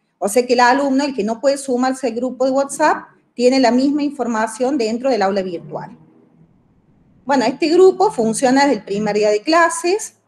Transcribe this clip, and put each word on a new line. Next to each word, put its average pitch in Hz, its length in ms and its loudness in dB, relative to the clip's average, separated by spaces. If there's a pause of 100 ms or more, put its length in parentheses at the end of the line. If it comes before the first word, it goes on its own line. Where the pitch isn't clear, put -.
(180)
O 185 120 -4
sea 247 160 0
que 254 80 -2
el 240 60 4
alumno, 269 440 2
el 285 100 -4
que 196 100 -4
no 226 160 -4
puede 277 180 0
sumarse 262 500 -4
al 226 60 -4
grupo 254 320 -4
de 269 60 0
WhatsApp, 277 560 -2 (260)
tiene 254 260 2
la 240 120 4
misma 277 320 0
información 240 720 -4
dentro 233 320 -2
del 226 120 0
aula 196 200 -2
virtual. 156 560 -12 (1300)
Bueno, 262 220 0
este 302 240 -2
grupo 370 420 4
funciona 247 540 2
desde 254 140 0
el - 60 -16
primer 208 300 -4
día 214 140 2
de 208 120 0
clases. 339 760 0 (120)